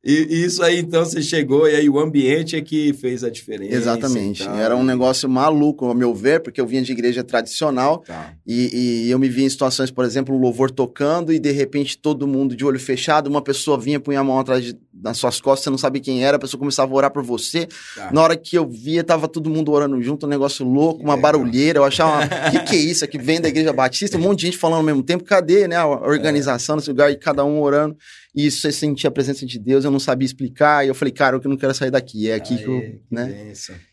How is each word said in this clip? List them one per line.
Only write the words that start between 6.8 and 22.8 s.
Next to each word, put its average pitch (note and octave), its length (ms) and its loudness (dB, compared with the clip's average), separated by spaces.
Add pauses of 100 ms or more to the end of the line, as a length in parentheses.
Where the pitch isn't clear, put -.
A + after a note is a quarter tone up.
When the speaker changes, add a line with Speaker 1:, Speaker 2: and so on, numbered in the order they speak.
Speaker 2:
de B2 80 -6
igreja A#2+ 320 -2
tradicional B2+ 840 0
Speaker 1:
Tá. D#2+ 280 -14 (120)
Speaker 2:
e, A#2+ 600 0
e A#2+ 60 2
eu B2+ 80 2
me C3+ 80 2
via B2+ 180 2
em - 20 2
situações, C3 440 -2
por B2+ 120 0
exemplo, C3 300 -2
o C3 60 2
louvor B2+ 320 2
tocando D3+ 600 -2
e, D#3 60 2
de C#3+ 140 0
repente, C#3 440 -2
todo C#3+ 300 -2
mundo C3+ 300 0
de B2 80 -4
olho C3 160 0
fechado, C#3 500 0
uma C#3+ 100 2
pessoa C#3 380 0
vinha, C#3 220 -2
punha C#3 180 -2
a C#3 60 2
mão C3 160 2
atrás C3 240 0
de, A#2+ 120 -12 (160)
nas G#2+ 260 -8
suas A#2+ 220 -2
costas, C3+ 240 2
você D3 60 -2
não C3+ 80 -2
sabe C3+ 220 -2
quem C3 240 -2
era, C#3+ 120 4
a B2+ 40 0
pessoa C3 180 -10
começava C3+ 340 -2
a C3+ 40 0
orar C#3 160 4
por C#3+ 100 -4
você. B2 460 -4 (260)
Speaker 1:
Tá. G2 180 -10
Speaker 2:
Na D#3 100 6
hora E3 140 4
que E3+ 220 -2
eu D3+ 100 0
via, C#3 360 -4
tava D#3+ 240 0
todo D#3 200 -6
mundo D#3 220 0
orando C#3+ 320 2
junto, D3 240 -4
um - 20 -4
negócio C#3 380 -2
louco, D3+ 320 2
Speaker 1:
Que - 60 -14
Speaker 2:
uma D3 100 2
Speaker 1:
legal. D3 180 4
Speaker 2:
barulheira. C#3+ 460 2
Eu C#3 60 8
achava, D3 420 2
Speaker 1:
<laughs> D3+ 240 -2
Speaker 2:
"Que - 140 2
que - 100 0
é E3+ 60 4